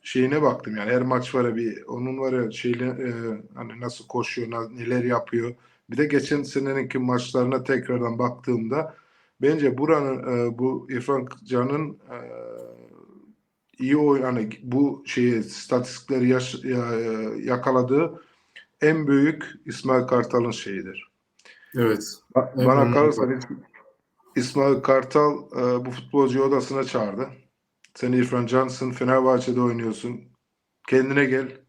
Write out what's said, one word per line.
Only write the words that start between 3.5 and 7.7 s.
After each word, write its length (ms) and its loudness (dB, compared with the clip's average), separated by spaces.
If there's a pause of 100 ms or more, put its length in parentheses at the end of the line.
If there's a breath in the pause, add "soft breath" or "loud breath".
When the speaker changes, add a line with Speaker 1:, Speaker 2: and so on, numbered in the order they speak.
Speaker 1:
hani 260 -16
nasıl 260 -10
koşuyor, 440 -6
na-, 180 -6
neler 360 -2
yapıyor. 500 -2 (360 soft breath)
Bir 60 -6
de 100 2
geçen 360 0
seneninki 560 -4
maçlarına 680 0
tekrardan 540 -2